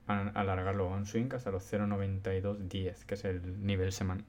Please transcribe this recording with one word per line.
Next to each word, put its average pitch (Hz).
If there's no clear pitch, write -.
a-, 101
alargarlo 95
a 98
un 101
swing 123
hasta 123
los 92
cero 104
noventa 98
y 92
dos 98
diez, 92
que -
es 98
el 92
nivel 95
seman-, 98